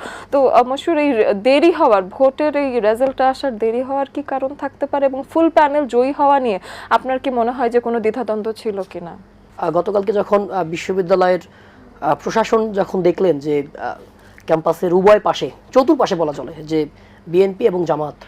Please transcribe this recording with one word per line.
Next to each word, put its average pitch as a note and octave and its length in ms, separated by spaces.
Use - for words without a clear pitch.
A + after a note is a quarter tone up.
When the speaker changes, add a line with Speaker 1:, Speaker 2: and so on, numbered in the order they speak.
Speaker 1:
তো, C4+ 160
আহ, B3 180
মশিউর, C#4+ 320
এই B3+ 360
দেরি C4+ 380
হওয়ার, C4+ 300
ভোটের C4+ 540
এই C4 240
রেজাল্টটা C4 480
আসার C4 300
দেরি A3+ 240
হওয়ার C4+ 320
কি D4 80
কারণ C4+ 320
থাকতে C#4+ 320
পারে C#4+ 200
এবং C4+ 240
ফুল D#4+ 200
প্যানেল D4 360
জয়ী B3 260
হওয়া C#4 280
নিয়ে A3+ 180
আপনার B3+ 280
কি C4+ 120
মনে A#3+ 200
হয় A#3+ 200
যে A#3+ 100
কোনো A#3 200
দ্বিধাদ্বন্দ্ব A3 300
ছিল G3+ 380
কিনা? F3 260
Speaker 2:
আহ, F3 120
গতকালকে G3 420
যখন, G3+ 380
আহ, F#3 140
বিশ্ববিদ্যালয়ের, F#3 760
আহ, D#3 140
প্রশাসন A3 580
যখন F#3+ 300
দেখলেন F3 360
যে, D3 240
আহ, A#2 160
ক্যাম্পাসের E3 460
উভয় G3 280
পাশে, D#3 300
চতুর্পাশে B3+ 420
বলা D#3+ 180
চলে D#3 200
যে D#3 240
বিএনপি F#3+ 400
এবং F3+ 180
জামাত D3+ 300